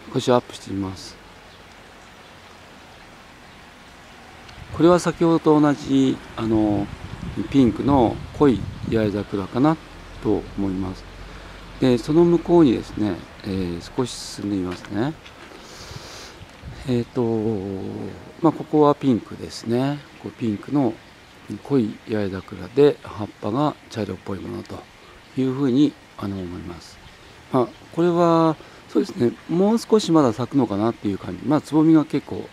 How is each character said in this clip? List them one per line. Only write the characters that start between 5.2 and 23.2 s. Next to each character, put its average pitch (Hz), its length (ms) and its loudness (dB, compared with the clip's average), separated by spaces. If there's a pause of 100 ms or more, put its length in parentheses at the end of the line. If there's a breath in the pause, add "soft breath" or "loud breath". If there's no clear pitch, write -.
ほ 165 60 6
ど 160 80 4
と 156 200 6
同 147 140 6
じ、 135 440 2 (200)
あ 113 100 -4
の、 107 400 2 (600)
ピ 135 140 4
ン 110 80 4
ク 104 120 -4
の 120 320 4 (220)
濃 147 120 6
い 101 100 2 (320)
八 110 140 2
重 101 60 0
桜 98 360 -4
か 123 120 -4
な 156 180 4 (440)
と 101 220 0 (140)
思 98 120 -2
い 92 40 -4
ま 95 220 -6
す。 - 80 -16 (760 loud breath)
で、 123 180 4
そ 147 160 -4
の 170 120 6
向 170 120 4
こ 170 220 4
う 165 40 10
に 120 100 6
で 95 100 -2
す - 140 -14
ね、 101 180 -2 (300)
え - 20 -12
ー、 90 480 -6
少 131 100 0
し 117 60 -8
進 - 340 -12
ん 101 40 -4
で 104 80 -2
み 90 60 -2
ま 90 120 -6
す - 140 -14
ね。 120 240 -2 (1700 loud breath)
え 123 140 0
ー - 40 -4
と、 - 180 -4 (1160)
ま 160 80 4
あ、 147 40 4
こ - 120 -10
こ 151 160 4
は 147 120 8
ピ 135 180 0
ン 104 80 2
ク - 180 -12
で 92 120 -12
す - 160 -14
ね。 135 340 -2 (220)
こ 104 80 -10
う - 40 -12
ピ 123 140 -6
ン 104 100 -2
ク - 140 -14
の 135 220 2 (680)
濃 139 160 2
い 107 160 0 (120)
八 107 120 -2
重 101 100 -2
桜 95 460 -10
で、 143 260 6
葉 - 220 -10